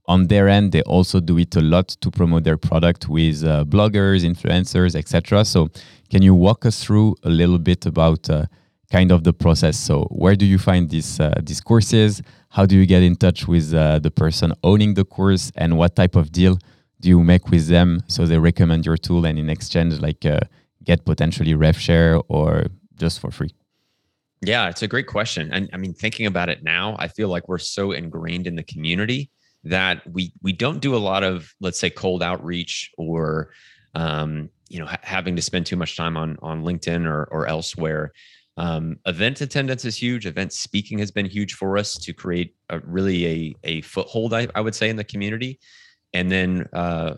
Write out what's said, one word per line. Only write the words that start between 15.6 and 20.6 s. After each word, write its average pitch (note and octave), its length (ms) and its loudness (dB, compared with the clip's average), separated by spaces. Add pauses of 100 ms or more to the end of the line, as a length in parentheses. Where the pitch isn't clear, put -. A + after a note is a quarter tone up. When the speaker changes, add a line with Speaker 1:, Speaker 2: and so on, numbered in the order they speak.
Speaker 1:
what E2+ 180 2
type F2+ 220 4
of D#2 160 2
deal F#2 260 4 (420)
do F2+ 100 0
you F2 120 8
make F2 280 4
with E2 180 2
them F2 380 4
so - 180 -2
they E2 140 2
recommend E2 480 2
your E2 100 0
tool E2+ 300 0
and D#2 120 -2
in D#2 120 -4
exchange, D#2+ 500 -2
like, D2+ 240 -4
uh, D2 160 0 (440)